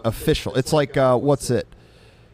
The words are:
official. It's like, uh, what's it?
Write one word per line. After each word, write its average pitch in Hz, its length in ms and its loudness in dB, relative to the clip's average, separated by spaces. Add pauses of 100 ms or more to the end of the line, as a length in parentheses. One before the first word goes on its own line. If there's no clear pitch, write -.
official. 143 500 -2
It's 131 180 -2
like, 147 240 0
uh, 131 200 4
what's 135 340 0
it? 113 160 0 (680)